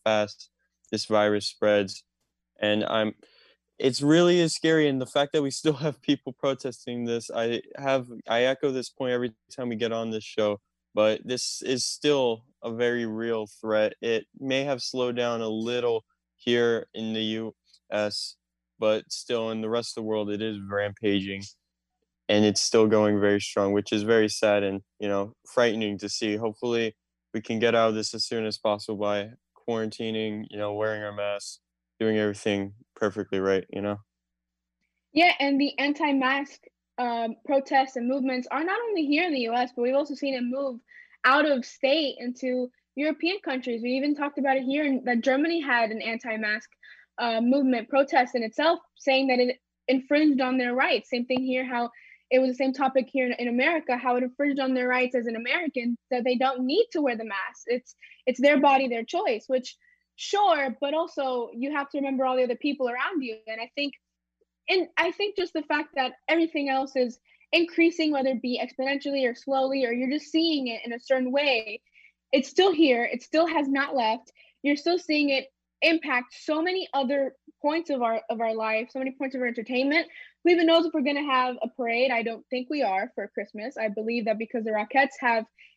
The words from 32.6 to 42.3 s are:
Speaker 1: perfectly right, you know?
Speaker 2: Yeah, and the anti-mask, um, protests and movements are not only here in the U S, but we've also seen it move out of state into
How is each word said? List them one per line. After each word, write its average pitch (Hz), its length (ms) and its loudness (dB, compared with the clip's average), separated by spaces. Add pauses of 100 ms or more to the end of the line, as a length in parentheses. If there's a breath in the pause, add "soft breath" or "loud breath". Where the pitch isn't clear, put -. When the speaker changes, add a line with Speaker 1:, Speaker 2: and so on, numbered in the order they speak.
Speaker 1:
perfectly 98 440 -2
right, 95 320 2
you 101 100 -8
know? 104 180 -4 (1120)
Speaker 2:
Yeah, 330 260 6
and 277 200 2
the 285 200 0
anti-mask, 277 800 0 (380)
um, 233 380 -4 (100)
protests 269 500 2
and 240 120 -2
movements 254 440 -2
are 285 120 -2
not 381 160 -2 (100)
only 330 160 0
here 294 200 2
in 330 80 -2
the 262 80 -2
U 226 120 -2
S, 247 220 0
but 240 60 -4
we've 254 140 2
also 294 180 0
seen 269 200 -4
it 247 100 -4
move 254 360 -4 (460 loud breath)
out 285 200 6
of 269 200 0
state 285 540 -2
into 247 500 -4 (260)